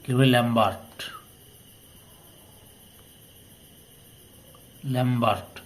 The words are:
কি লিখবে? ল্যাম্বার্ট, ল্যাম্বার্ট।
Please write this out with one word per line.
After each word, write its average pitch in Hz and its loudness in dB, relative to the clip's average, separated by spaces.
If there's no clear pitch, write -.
কি - -14
লিখবে? 127 4
ল্যাম্বার্ট, 117 0
ল্যাম্বার্ট। 120 0